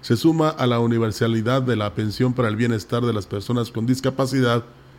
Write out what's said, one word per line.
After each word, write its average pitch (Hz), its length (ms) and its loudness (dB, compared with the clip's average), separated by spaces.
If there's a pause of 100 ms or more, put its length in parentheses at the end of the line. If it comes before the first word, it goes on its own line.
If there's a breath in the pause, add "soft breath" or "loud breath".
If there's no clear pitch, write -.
se 117 160 0
suma 156 320 4
a 127 180 -2
la 120 140 2
universalidad 117 800 0
de 123 160 0
la 104 180 -4
pensión 113 380 0
para 120 160 0
el 107 80 -2
bienestar 117 480 0
de 117 80 0
las 104 120 -4
personas 113 460 -4
con 113 140 -4
discapacidad, 127 800 0 (340 loud breath)